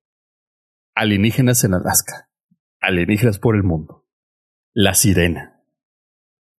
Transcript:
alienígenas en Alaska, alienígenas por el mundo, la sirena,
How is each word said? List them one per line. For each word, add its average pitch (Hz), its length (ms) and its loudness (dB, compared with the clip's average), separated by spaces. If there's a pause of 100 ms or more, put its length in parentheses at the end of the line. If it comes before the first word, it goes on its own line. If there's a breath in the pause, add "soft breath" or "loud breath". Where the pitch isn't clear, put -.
(960)
alienígenas 113 680 0
en 101 100 0
Alaska, - 560 -4 (500)
alienígenas 98 600 0
por 113 160 0
el 101 80 0
mundo, 82 420 -6 (680)
la 95 200 2
sirena, 87 680 -2 (960)